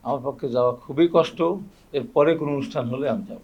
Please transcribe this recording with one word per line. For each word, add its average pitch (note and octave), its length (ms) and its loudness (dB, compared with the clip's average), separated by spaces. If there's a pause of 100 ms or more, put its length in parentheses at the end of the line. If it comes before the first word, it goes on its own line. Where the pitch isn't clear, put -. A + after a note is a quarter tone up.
আমার C3 220 -4
পক্ষে C3+ 240 -6
যাওয়া B2 260 2
খুবই D3+ 380 2
কষ্ট, D#3+ 300 2 (500)
এরপরে D3 440 2
কোনো D3 160 -4
অনুষ্ঠান C3+ 360 -4
হলে C3 200 -4
আমি G#2 140 -2
যাব। F#2+ 220 -12